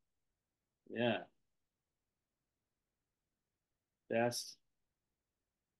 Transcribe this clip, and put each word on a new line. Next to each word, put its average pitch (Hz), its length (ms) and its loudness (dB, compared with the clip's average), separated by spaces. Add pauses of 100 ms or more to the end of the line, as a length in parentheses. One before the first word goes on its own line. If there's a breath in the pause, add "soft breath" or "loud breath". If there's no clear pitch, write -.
(880)
Yeah. 113 300 0 (3000)
Best, 117 480 0 (1200)